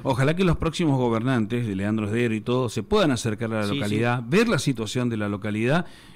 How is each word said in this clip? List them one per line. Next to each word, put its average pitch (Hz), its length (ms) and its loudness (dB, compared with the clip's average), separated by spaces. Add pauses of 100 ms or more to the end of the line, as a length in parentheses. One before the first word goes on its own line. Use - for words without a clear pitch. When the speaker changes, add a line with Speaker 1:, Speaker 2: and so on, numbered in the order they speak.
Speaker 1:
Ojalá 135 320 2
que 190 80 0
los 165 140 2
próximos 151 420 0
gobernantes, 120 680 0
de 101 100 -2
Leandro 107 300 0
Esdero 110 300 0
y 107 60 -4
todo, 123 280 0
se 110 140 -4
puedan 196 280 2
acercar 113 400 -2
a 110 100 -2
la 104 60 0
Speaker 2:
Sí, 101 80 -2
Speaker 1:
localidad, 120 440 0
Speaker 2:
sí. 117 100 -6
Speaker 1:
ver 220 180 4
la 180 120 2
situación 123 500 -2
de 113 80 -2
la 104 100 -2
localidad 107 600 0 (280)